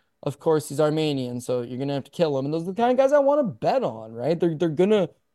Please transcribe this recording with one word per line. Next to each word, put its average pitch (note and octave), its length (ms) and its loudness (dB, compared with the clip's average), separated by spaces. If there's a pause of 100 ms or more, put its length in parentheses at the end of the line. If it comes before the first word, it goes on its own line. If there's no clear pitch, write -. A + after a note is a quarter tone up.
(220)
of C#3+ 160 -6
course, D#3 300 0
he's C#3+ 120 -2
Armenian, D3 600 0
so B2 220 -4
you're B2 160 -10
gonna C#3 160 -4
have C3+ 100 -6
to - 60 -20
kill D3+ 280 0
him. C3 60 -2
And D3 100 -4
those E3 80 -2
are F#3 100 -6
the - 20 -8
kind A#3+ 180 2
of B3+ 40 -2
guys C4+ 160 4
I D4 60 6
wanna C#4+ 260 2
bet F#3 380 -2
on, A2+ 300 -6
right? C3+ 260 -2
They're, E3+ 160 0
they're E3 140 0
gonna F#3 400 2 (260)